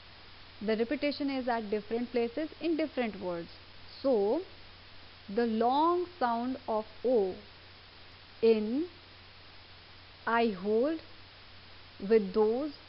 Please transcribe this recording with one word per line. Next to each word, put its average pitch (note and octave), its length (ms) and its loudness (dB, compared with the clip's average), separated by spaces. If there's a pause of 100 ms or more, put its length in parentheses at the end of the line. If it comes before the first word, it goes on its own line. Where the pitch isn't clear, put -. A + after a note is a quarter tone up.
(600)
The G#3+ 160 0
repetition C#4 520 -2
is C4 200 -2
at A3+ 200 -2
different A3+ 420 -4
places A#3+ 380 -2 (120)
in D#4+ 160 0
different A#3+ 420 -2
words. F3 300 -6 (520)
So, B3 400 2 (840)
the A3+ 180 0
long C#4+ 600 2 (120)
sound A#3+ 400 0 (100)
of A3 180 0 (180)
O G3+ 320 2 (1080)
in A3+ 440 4 (1400)
"I A#3 220 4 (160)
hold A#3+ 360 2 (1120)
with G#3 240 4
those A#3 380 2 (180)